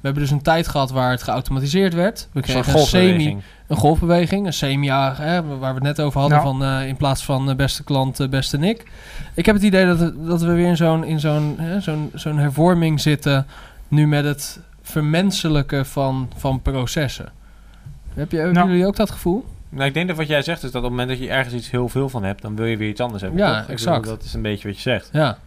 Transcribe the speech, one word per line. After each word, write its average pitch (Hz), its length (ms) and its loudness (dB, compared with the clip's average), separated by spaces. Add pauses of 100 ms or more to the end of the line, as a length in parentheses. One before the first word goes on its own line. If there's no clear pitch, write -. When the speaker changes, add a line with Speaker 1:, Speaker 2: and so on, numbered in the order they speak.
Speaker 1:
we 139 100 -2
hebben 143 180 0
dus 143 100 2
een 135 40 -4
tijd 165 260 2
gehad 135 220 0
waar 127 200 0
het 127 120 -2
geautomatiseerd 139 720 0
werd. 180 380 -2
We 143 60 -4
Speaker 2:
Een 131 100 -2
soort 131 140 0
Speaker 1:
kregen 139 100 0
een 156 60 6
Speaker 2:
golfbeweging. 180 440 6
Speaker 1:
semi-, 123 200 -2 (240)
een 151 100 -2
golfbeweging, 170 720 2
een 165 60 -4
semi-, 139 340 0
ja, 135 300 0
hè, 165 300 -2
waar 139 120 -8 (160)
we - 0 -
het 131 80 -4
net 147 180 -2
over 143 200 0
hadden 147 180 4
Speaker 3:
Ja. 156 60 4
Speaker 1:
van, 135 200 0
eh, 135 240 -2
in 135 80 -4
plaats 135 280 0
van, 135 260 0
eh, 135 60 0
beste 139 280 -2
klant, 131 360 0
eh, 139 80 0
beste 135 300 -2
Nick. 202 260 0 (500)
Ik 170 120 0
heb 220 80 6
het 202 100 2
idee 190 220 6
dat, 170 260 2 (140)
dat 165 160 0
we 170 100 2
weer 175 160 4
in 175 80 4
zo'n, 160 280 2
in 156 160 -2
zo'n, 151 380 0
hè, 170 220 -2
zo'n, 151 340 -4
zo'n 151 240 -4
hervorming 156 600 4
zitten 139 460 2 (420)
nu 151 180 6
met 147 180 2
het 143 360 -6 (480)
vermenselijken 156 800 0
van, 131 500 -2
van 131 260 -2
processen. 135 680 -4 (840)
Heb 151 160 -6
je, 170 60 -2
hebben 175 260 2
Speaker 3:
Ja. 185 40 6
Speaker 1:
jullie 180 200 4
ook 202 100 0
dat 214 140 0
gevoel? 190 340 -4 (240)
Speaker 2:
Nou, 135 180 -4
ik 139 80 -2
denk 170 140 -2
dat 170 80 -4
wat 156 120 -4
jij 147 140 2
zegt 165 200 -4
is 131 80 -8
dat 120 140 -4
op 123 40 -2
het - 20 -2
moment 123 180 -2
dat 127 100 -4
je 127 160 -8
ergens 123 200 -2
iets 120 160 -8
heel 123 180 0
veel 135 200 -2
van 123 160 -6
hebt, 95 180 -4
dan 107 140 -8
wil 110 100 -2
je 113 100 -2
weer 107 120 -4
iets 104 120 -6
anders 113 220 -4
hebben, 123 180 -2
Speaker 1:
Ja, 202 100 4
Speaker 2:
toch? 113 60 0
Ik 107 100 -2
bedoel, 139 100 -10
Speaker 1:
exact. 117 300 -2
Speaker 2:
dat 110 160 -8
is - 120 -12
een 117 80 -4
beetje 104 260 -4
wat 98 80 -8
je - 60 -14
zegt. 120 300 -2
Speaker 1:
Ja. 147 340 0